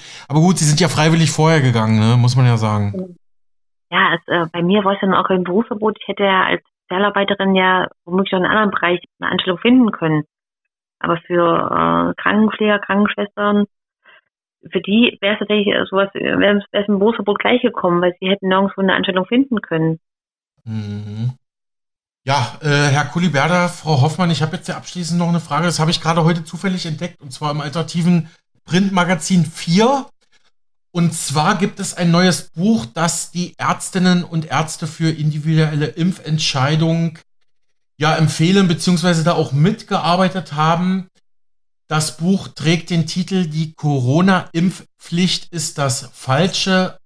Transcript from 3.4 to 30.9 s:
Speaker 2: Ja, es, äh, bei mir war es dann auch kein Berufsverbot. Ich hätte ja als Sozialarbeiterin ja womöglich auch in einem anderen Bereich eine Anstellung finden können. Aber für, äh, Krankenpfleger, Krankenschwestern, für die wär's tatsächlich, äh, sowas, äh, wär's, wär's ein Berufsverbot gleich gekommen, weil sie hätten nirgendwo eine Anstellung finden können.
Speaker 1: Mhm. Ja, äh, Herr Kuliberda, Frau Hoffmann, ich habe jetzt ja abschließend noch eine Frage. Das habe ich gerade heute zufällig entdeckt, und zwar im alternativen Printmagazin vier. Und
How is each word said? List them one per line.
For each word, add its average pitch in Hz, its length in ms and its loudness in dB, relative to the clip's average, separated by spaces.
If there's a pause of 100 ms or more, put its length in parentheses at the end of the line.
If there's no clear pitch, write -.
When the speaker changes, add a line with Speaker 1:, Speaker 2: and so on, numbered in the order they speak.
Speaker 2:
Ja, 175 240 2
es, 165 120 -4
äh, 165 220 0
bei 175 140 -4
mir 196 220 2
war 196 80 2
es 196 80 -6
dann 190 120 0
auch 180 140 0
kein 185 160 0
Berufsverbot. 208 560 -2
Ich - 80 -18
hätte 202 160 -4
ja 190 220 2
als - 160 -2 (260)
Sozialarbeiterin 196 640 0
ja 185 340 2 (180)
womöglich 190 280 -2
auch 190 40 2
in 180 80 0
einem 160 120 0
anderen 214 140 0
Bereich 175 280 0 (200)
eine 175 100 -4
Anstellung 185 300 -4
finden 240 320 4
können. 156 320 -2 (760)
Aber 170 280 -2
für, 170 880 0
äh, - 60 -14
Krankenpfleger, 208 580 0
Krankenschwestern, 208 840 -2 (1080)
für 196 80 -2
die 214 400 0
wär's 208 200 -2
tatsächlich, 208 280 0
äh, - 220 0
sowas, 196 240 0
äh, - 260 -2
wär's, 196 320 2
wär's 202 160 -2
ein 202 120 0
Berufsverbot 208 400 0
gleich 240 220 2
gekommen, 180 400 0
weil 180 200 2
sie 190 80 -2
hätten 196 180 -2
nirgendwo 190 320 0
eine 190 140 2
Anstellung 185 320 -2
finden 240 360 0
können. 160 380 -2 (640)
Speaker 1:
Mhm. 107 720 -6 (920)
Ja, 135 340 0
äh, 151 60 -4
Herr 143 380 2
Kuliberda, 170 600 0
Frau 156 340 0
Hoffmann, 170 300 0
ich 156 100 -2
habe 156 140 -4
jetzt - 120 -10
ja 151 100 -8
abschließend 175 420 -4
noch 170 100 0
eine 170 100 2
Frage. 160 280 -2
Das 165 100 -2
habe 165 140 2
ich - 100 -2
gerade 165 220 0
heute 165 200 2
zufällig 180 440 -6
entdeckt, 165 340 -10
und 139 100 -18
zwar 151 200 -6
im 147 100 -4
alternativen 165 680 0 (340)
Printmagazin 185 840 0
vier. 226 600 2 (840)
Und 170 240 0